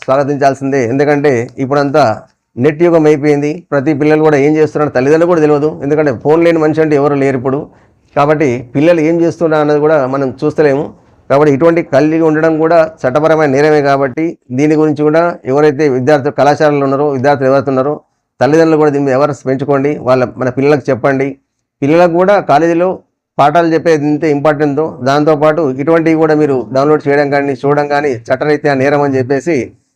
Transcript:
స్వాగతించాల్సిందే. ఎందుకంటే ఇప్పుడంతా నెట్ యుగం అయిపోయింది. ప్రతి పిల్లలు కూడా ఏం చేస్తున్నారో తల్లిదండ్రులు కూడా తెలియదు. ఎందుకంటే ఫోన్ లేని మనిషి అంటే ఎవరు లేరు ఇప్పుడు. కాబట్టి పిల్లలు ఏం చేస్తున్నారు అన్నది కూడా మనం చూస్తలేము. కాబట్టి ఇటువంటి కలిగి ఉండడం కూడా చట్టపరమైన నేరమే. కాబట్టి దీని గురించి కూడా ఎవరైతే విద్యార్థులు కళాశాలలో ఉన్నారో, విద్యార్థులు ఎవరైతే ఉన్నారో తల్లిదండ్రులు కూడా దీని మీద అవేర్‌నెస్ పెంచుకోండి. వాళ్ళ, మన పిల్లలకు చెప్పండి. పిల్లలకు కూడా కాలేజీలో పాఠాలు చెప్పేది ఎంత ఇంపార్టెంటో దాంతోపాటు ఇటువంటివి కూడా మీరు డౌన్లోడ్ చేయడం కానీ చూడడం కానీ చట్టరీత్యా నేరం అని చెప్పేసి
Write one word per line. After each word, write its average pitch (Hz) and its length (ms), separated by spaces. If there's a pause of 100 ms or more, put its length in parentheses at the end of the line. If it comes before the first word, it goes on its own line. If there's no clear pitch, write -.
స్వాగతించాల్సిందే. 135 840
ఎందుకంటే 139 680
ఇప్పుడంతా 135 640 (340)
నెట్ 147 260
యుగం 170 240
అయిపోయింది. 151 640
ప్రతి 143 240
పిల్లలు 151 280
కూడా 151 140
ఏం 151 200
చేస్తున్నారో 151 340
తల్లిదండ్రులు 156 400
కూడా 170 100
తెలియదు. 151 420
ఎందుకంటే 143 360
ఫోన్ 160 260
లేని 165 140
మనిషి 156 220
అంటే 151 160
ఎవరు 143 180
లేరు 135 220
ఇప్పుడు. 135 320 (480)
కాబట్టి 143 580
పిల్లలు 160 260
ఏం 165 200
చేస్తున్నారు 160 400
అన్నది 147 180
కూడా 151 280
మనం 135 280 (100)
చూస్తలేము. 151 500 (360)
కాబట్టి 143 220
ఇటువంటి 165 300
కలిగి 156 400
ఉండడం 160 360
కూడా 160 360
చట్టపరమైన 151 560
నేరమే. 147 320
కాబట్టి 139 560 (140)
దీని 151 220
గురించి 151 280
కూడా 165 420
ఎవరైతే 147 440
విద్యార్థులు 135 440
కళాశాలలో 143 520
ఉన్నారో, 139 240
విద్యార్థులు 135 400
ఎవరైతే 139 220
ఉన్నారో 135 300 (400)
తల్లిదండ్రులు 156 360
కూడా 151 140
దీని 143 140
మీద 135 100
అవేర్‌నెస్ 139 320
పెంచుకోండి. 139 520
వాళ్ళ, 127 380
మన 127 120
పిల్లలకు 139 420
చెప్పండి. 135 460 (460)
పిల్లలకు 165 300
కూడా 185 280
కాలేజీలో 170 580 (400)
పాఠాలు 160 360
చెప్పేది 151 320
ఎంత 147 180
ఇంపార్టెంటో 151 800
దాంతోపాటు 151 680
ఇటువంటివి 160 460
కూడా 156 180
మీరు 139 380
డౌన్లోడ్ 143 360
చేయడం 143 220
కానీ 143 220
చూడడం 143 360
కానీ 147 200
చట్టరీత్యా 143 640
నేరం 143 280
అని 135 160
చెప్పేసి 131 540 (240)